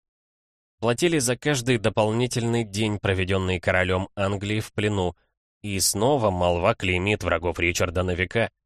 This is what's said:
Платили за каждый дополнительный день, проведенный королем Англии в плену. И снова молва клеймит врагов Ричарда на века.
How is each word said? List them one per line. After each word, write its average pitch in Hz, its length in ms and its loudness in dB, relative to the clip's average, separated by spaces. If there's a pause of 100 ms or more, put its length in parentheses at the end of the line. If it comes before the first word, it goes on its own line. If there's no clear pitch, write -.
(800)
Платили 156 380 2
за 123 180 0
каждый 127 440 0
дополнительный 117 840 0
день, 104 360 -2
проведенный 95 600 0
королем 92 560 0
Англии 101 440 -2
в - 140 -8
плену. 101 420 0 (480)
И 101 160 -4
снова 113 500 2
молва 90 460 2
клеймит 95 480 0
врагов 85 360 -2
Ричарда 87 440 0
на 92 80 -2
века. 92 400 -2 (140)